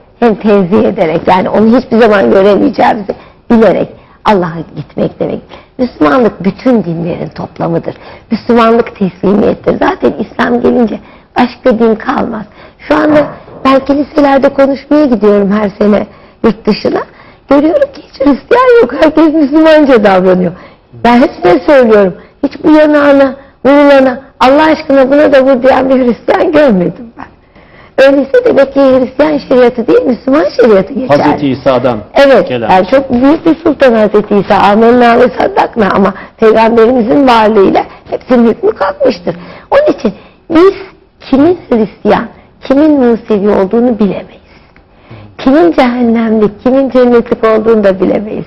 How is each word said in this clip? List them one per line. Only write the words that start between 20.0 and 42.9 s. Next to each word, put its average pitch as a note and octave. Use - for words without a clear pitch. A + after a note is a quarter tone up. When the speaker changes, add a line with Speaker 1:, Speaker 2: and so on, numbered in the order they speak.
Speaker 1:
davranıyor. F#3
Ben A#3+
hepsine F4
söylüyorum. A3
Hiç -
bu D#4
yanağına, C#4+
vurulana, C#4
"Allah C#4
aşkına C4+
buna D4
da C4
vur." C4
diyen C4
bir C4
Hristiyan C4
görmedim A3+
ben. -
Öyleyse C#4
demek C4+
ki C#4
Hristiyan C4+
şeriatı B3
değil, A#4+
Müslüman C4+
şeriatı G#3+
geçerli. B3
Speaker 2:
Hazreti D3
İsa'dan B2
Speaker 1:
Evet, C4+
Speaker 2:
gelen. A#2+
Speaker 1:
yani F#3
çok C4+
büyük C4+
bir D#4+
sultan C4+
Hazreti G#3
İsa. G3+
Amenna A#3
ve B3
saddakna B3+
ama F#3+
Peygamberimizin A#3
varlığıyla G#3+
hepsinin A#3+
hükmü F#4+
kalkmıştır. C#5+
Onun C#5
için G#3
biz F4
kimin D#4+
Hristiyan, G#3+
kimin C#4+